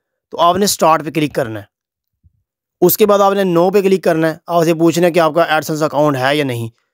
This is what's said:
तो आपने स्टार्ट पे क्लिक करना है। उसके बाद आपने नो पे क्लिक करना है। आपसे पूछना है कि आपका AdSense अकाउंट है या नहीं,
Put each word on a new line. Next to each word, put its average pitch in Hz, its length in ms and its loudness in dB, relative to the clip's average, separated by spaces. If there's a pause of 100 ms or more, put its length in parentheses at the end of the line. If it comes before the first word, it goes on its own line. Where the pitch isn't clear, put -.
(320)
तो - 80 -16
आपने 180 260 0
स्टार्ट 156 360 0
पे 151 80 -10
क्लिक 151 240 -4
करना 110 260 -6
है। 101 80 -20 (1120)
उसके 180 240 2
बाद 202 140 4
आपने 196 260 2
नो 175 240 2
पे 202 120 0
क्लिक 190 220 0
करना 160 240 0
है। 160 200 -8
आपसे 170 260 0
पूछना 165 320 2
है 170 60 2
कि 170 80 2
आपका 160 300 2
AdSense 156 320 -2
अकाउंट 147 340 0
है 131 220 0
या 147 60 0
नहीं, 117 260 -6 (240)